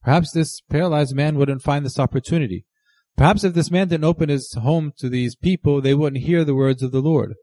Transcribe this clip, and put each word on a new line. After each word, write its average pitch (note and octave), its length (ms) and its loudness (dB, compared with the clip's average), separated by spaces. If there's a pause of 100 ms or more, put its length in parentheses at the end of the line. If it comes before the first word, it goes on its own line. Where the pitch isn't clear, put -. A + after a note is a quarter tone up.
Perhaps D3+ 280 2
this D#3+ 280 -4 (100)
paralyzed D3 460 0
man D3 220 0
wouldn't C#3 240 0
find C#3+ 240 -2
this C3+ 140 -6
opportunity. C3 680 -2 (500)
Perhaps F#3+ 280 4
if F#3 100 0
this E3 180 0
man F#3 180 0
didn't D#3 160 0
open D#3+ 240 0
his C#3 240 -4
home D3 440 0
to C3 100 -6
these B2 280 -2
people, D3+ 460 0
they C3+ 120 2
wouldn't C#3 300 0
hear E3 200 2
the C#3+ 120 0
words C3+ 260 2
of B2+ 100 -4
the C3 100 0
Lord. D3+ 420 0